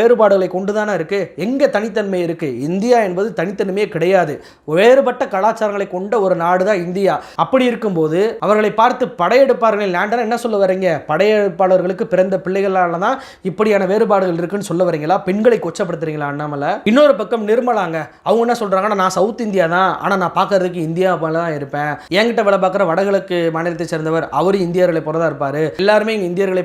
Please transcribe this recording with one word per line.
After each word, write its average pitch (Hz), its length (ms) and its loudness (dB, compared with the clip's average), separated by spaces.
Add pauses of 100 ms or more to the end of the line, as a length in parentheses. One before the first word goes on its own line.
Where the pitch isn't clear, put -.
வேறுபாடுகளை 202 560 4
கொண்டு 202 220 -2
தானே 214 200 -2
இருக்கு, 175 220 -4 (240)
எங்க 269 320 2
தனித்தன்மை 202 500 -2
இருக்கு? 165 240 -4 (180)
இந்தியா 220 300 2 (100)
என்பது 185 200 -2 (120)
தனித்தன்மையே 196 560 -2
கிடையாது, 170 380 2 (440)
வேறுபட்ட 240 460 4 (120)
கலாச்சாரங்களை 202 600 -2
கொண்ட 202 180 -4 (120)
ஒரு 180 80 2 (100)
நாடு 180 240 2
தான் 196 180 0
இந்தியா. 180 280 0 (300)
அப்படி 254 260 2
இருக்கும்போது 180 500 0 (240)
அவர்களை 208 260 2 (100)
பார்த்து 247 240 2 (160)
படையெடுப்பாளர்களின் 208 760 2
லேண்டா 208 300 0
என்ன 233 160 -2
சொல்ல 220 200 -2
வர்றீங்க? 185 260 2 (220)
படையெடுப்பாளர்களுக்கு 190 1000 2
பிறந்த 185 320 2
பிள்ளைகளால 185 600 0
தான் 254 120 0 (340)
இப்படியான 202 420 2
வேறுபாடுகள் 190 480 2
இருக்குன்னு 196 300 -6
சொல்ல 175 180 0
வர்றீங்களா? 160 280 0 (120)
பெண்களை 214 360 2
கொச்சப்படுத்துறீங்களா 160 680 -6
அண்ணாமலை? 147 380 -4 (200)
இன்னொரு 277 300 6
பக்கம் 220 300 -4
நிர்மலாங்க, 214 480 0 (300)
அவங்க 226 180 2
என்ன 233 160 0
சொல்றாங்கன்னா, 196 400 0
நான் 185 160 2
சவுத் 220 280 0
இந்தியா 190 280 2
தான், 185 160 4 (140)
ஆனா 190 180 0
நான் 170 160 -4
பாக்குறதுக்கு 185 500 0
இந்தியா 180 220 0 (120)
போல 160 200 -2
தான் 165 160 -4
இருப்பேன். 147 340 -6 (260)
என்கிட்ட 226 300 2
வேலை 196 160 4
பார்க்குற 190 260 0
வடகிழக்கு 190 480 0 (180)
மாநிலத்தை 165 360 -4
சேர்ந்தவர், 160 360 -2 (120)
அவரு 196 260 2
இந்தியர்களை 175 420 2
போல 156 140 -2
தான் 160 100 2
இருப்பாரு, 143 320 -2 (180)
எல்லாருமே 214 360 2
இங்க 185 140 -4
இந்தியர்களை 185 320 0